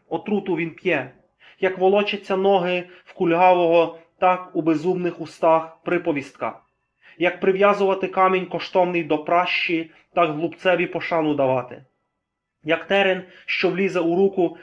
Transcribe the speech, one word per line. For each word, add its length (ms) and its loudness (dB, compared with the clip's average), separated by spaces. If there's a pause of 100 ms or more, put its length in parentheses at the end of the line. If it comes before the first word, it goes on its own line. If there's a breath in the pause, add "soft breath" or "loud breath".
отруту 460 -4
він 160 -4
п'є. 400 -4 (480 soft breath)
Як 180 -2
волочаться 600 0
ноги 460 0 (220 loud breath)
в 80 -20
кульгавого, 840 2 (200)
так 340 0
у 80 -4
безумних 600 -2
устах 600 0
приповістка. 760 -6 (580 soft breath)
Як 220 -2
прив'язувати 680 2
камінь 380 0
коштовний 580 -2
до 140 -2
пращі, 760 -2 (240 loud breath)
так 140 2
глупцеві 580 -2
пошану 460 -2
давати. 520 -2 (800)
Як 220 -2
терен, 380 0 (220 loud breath)
що 240 -2
влізе 300 -2
у 160 0
руку, 480 0